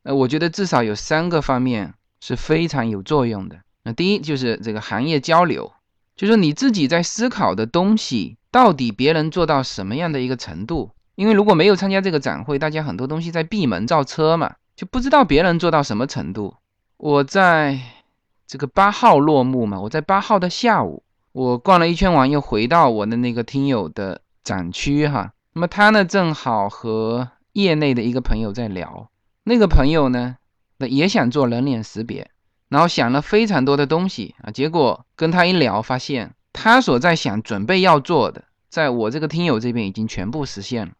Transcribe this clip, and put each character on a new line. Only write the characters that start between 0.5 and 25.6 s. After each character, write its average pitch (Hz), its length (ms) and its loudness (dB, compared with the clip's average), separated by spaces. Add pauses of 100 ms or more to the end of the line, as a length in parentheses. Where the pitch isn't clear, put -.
少 147 160 0
有 107 140 -2
三 165 340 -2
个 165 100 0
方 131 220 -2
面 113 320 -4 (260)
是 - 160 -8
非 160 320 -2
常 127 220 -4
有 98 140 -6
作 135 240 0
用 98 200 -6
的。 87 120 -18 (240)
那 113 100 -8
第 185 220 0
一 - 40 -4
就 151 160 -4
是 123 280 -2
这 110 100 -6
个 107 80 -8
行 107 220 -4
业 151 160 0
交 165 260 2
流， 67 260 -6 (440)
就 196 100 -6
说 226 100 6
你 170 160 4
自 254 200 0
己 170 160 0
在 170 160 2
思 233 260 -4
考 135 240 -2
的 110 140 -4
东 185 280 2
西， 104 420 -4 (120)
到 240 240 6
底 127 180 -2
别 135 220 0
人 156 160 0
做 165 160 0
到 143 160 2
什 104 240 -8
么 104 120 -6
样 170 140 -4
的 139 80 -4
一 127 80 -4
个 127 80 -4
程 92 300 -12
度？ 127 240 -8 (240)
因 196 140 -2
为 220 60 6
如 202 120 4
果 202 80 6
没 165 140 6
有 202 80 6
参 196 160 -2
加 196 100 2
这 190 80 -2
个 156 100 0
展 92 240 -6
会， 139 140 -4
大 151 140 -2
家 156 100 -4
很 143 160 -6
多 127 80 -4
东 156 160 -6
西 165 100 -8
在 165 120 -4
闭 180 240 -2
门 98 180 -2
造 151 180 0
车 156 320 0
嘛， - 200 -4 (200)
就 - 120 -12
不 254 120 -4
知 262 120 0
道 285 120 6
别 151 200 4
人 170 160 2
做 170 100 0
到 151 140 2
什 107 120 -4
么 123 120 -2
程 95 260 -8
度。 104 220 -10 (420)
我 143 260 0
在 156 560 2 (680)
这 139 100 -14
个 139 80 -4
八 196 260 2
号 202 280 6
落 147 240 4
幕 127 220 0
嘛， 98 160 -6
我 107 80 -8
在 160 100 -4
八 196 220 0
号 202 180 0
的 175 100 -2
下 196 340 0
午， 80 200 -8 (300)
我 123 240 0
逛 180 220 4
了 165 80 4
一 170 60 0
圈 180 200 2
完， 135 180 4
又 147 80 0
回 113 260 -2
到 156 240 4
我 107 160 -2
的 117 120 -2
那 123 160 -2
个 117 100 -4
听 139 240 -2
友 104 220 -2
的 95 320 -8 (220)
展 90 280 -6
区 143 360 -2
哈。 107 260 -4 (200)
那 165 60 -8
么 170 80 -2